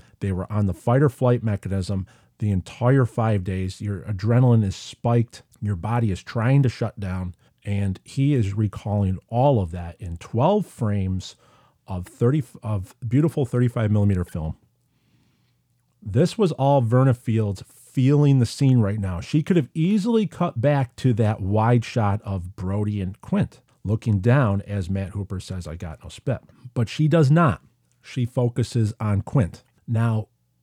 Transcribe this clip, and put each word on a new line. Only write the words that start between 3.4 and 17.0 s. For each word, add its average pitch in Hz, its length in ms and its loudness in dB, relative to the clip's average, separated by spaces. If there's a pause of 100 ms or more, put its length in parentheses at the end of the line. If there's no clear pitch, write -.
days. 95 340 -6
Your 104 220 -6
adrenaline 113 640 2
is 98 100 -2
spiked. - 680 -2 (180)
Your 101 160 -4
body 110 340 -2
is 90 100 -6
trying 131 420 2
to 123 60 2
shut - 300 -6
down. 92 340 -6 (320)
And 101 400 -2
he 139 280 0
is 101 200 0
recalling 101 720 -2
all 123 340 2
of 85 100 -4
that 87 280 -10
in 85 160 -10
twelve 165 500 0
frames 95 720 -4 (520)
of 92 200 -8
thirty, 135 340 0 (220)
of 104 320 -6 (100)
beautiful 143 400 0
thirty-five 120 460 0
millimeter 101 320 2
film. 80 320 -6 (1500)
This 127 360 0
was 190 160 2
all 139 260 2
Verna 127 340 4